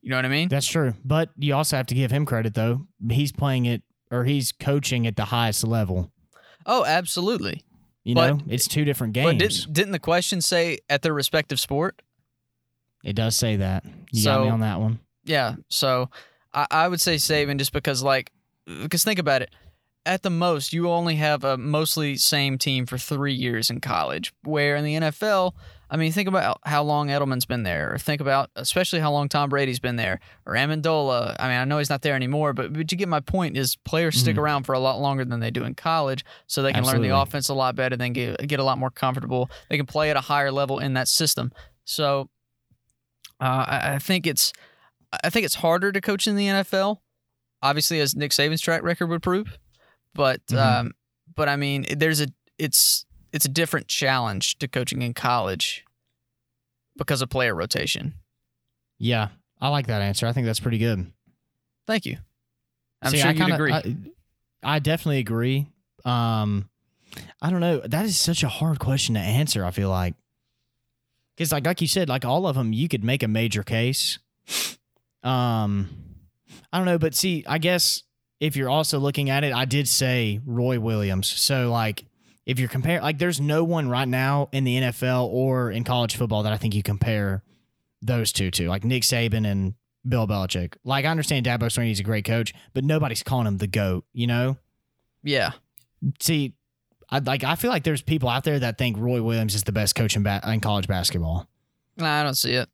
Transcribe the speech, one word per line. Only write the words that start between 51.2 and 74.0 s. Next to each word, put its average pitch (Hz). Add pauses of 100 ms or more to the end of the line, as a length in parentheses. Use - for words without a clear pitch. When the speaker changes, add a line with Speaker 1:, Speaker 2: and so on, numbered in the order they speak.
Speaker 1:
but 151
I 143
mean, 139
there's 151
a, 143 (280)
it's, - (280)
it's -
a -
different 156
challenge 120
to 127
coaching 127
in 120
college 107 (1120)
because 139
of 127
player 123
rotation. 85 (840)
Speaker 2:
Yeah, 113 (300)
I 135
like 139
that 107
answer. 101
I 117
think 120
that's 113
pretty 117
good. 104 (800)
Speaker 1:
Thank 220
you. - (840)
I'm 135
Speaker 2:
See, 151
Speaker 1:
sure 139
Speaker 2:
I -
Speaker 1:
you'd 160
Speaker 2:
kinda, 180
Speaker 1:
agree. 151
Speaker 2:
I, 147 (640)
I 147
definitely 151
agree. 123 (380)
Um, 110 (760)
I 160
don't 185
know. 170
That 156
is 196
such -
a 135
hard 156
question 135
to 104
answer, 110
I 90
feel 98
like. 90 (1200)
'Cause, 165
like, 147
like 175
you 160
said, 180
like, 131
all 156
of 139
'em, 113
you 127
could 123
make 127
a 113
major 107
case. 117 (1040)